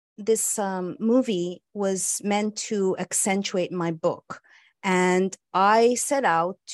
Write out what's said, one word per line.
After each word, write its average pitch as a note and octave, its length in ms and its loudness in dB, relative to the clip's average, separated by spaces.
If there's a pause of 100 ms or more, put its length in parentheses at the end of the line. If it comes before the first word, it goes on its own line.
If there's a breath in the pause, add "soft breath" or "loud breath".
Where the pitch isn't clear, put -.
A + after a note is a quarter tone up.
(180)
this, A3 400 -2
um, F#3+ 420 -4
movie G#3+ 640 0 (100)
was G3 520 -2
meant G#3 320 -2
to G3 420 -2
accentuate F#3+ 760 -2
my E3+ 180 -2
book. - 500 -4 (420 soft breath)
And F#3 540 2 (160)
I A3 420 6
set C#4 300 -2
out F3 340 0 (160)